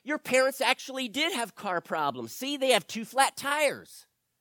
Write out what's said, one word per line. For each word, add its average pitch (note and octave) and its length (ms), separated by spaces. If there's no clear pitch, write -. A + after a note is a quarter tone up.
Your D4 140
parents C4 420
actually B3+ 480
did D4+ 240
have A#3 240
car F#3 240
problems. B2+ 500
See, C#4+ 260
they C4 140
have G#3 160
two A3 180
flat C4 320
tires." C#4 720